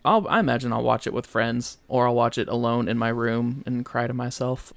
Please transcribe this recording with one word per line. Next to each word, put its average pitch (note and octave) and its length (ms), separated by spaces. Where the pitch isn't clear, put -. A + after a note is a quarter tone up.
I'll, G3 240
I G#3+ 100
imagine B2 340
I'll A#2 120
watch A#2 240
it - 40
with A#2+ 140
friends, A#2 520
or B2 180
I'll A#2+ 80
watch A#2+ 240
it - 80
alone A#2 400
in A2 100
my A2+ 120
room A#2 580
and B2 180
cry A#2+ 220
to A#2+ 80
myself. B2 640